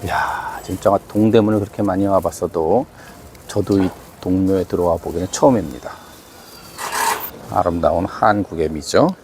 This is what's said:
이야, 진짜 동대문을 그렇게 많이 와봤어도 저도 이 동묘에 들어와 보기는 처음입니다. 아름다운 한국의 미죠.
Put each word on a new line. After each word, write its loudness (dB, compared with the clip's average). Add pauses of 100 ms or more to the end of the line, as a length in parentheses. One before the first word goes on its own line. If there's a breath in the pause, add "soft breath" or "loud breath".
이야, -6
진짜 0 (100)
동대문을 2
그렇게 -6
많이 0
와봤어도 0 (600 loud breath)
저도 0
이 0 (320)
동묘에 2
들어와 0
보기는 -4
처음입니다. 0 (1600)
아름다운 2
한국의 0
미죠. 2 (140)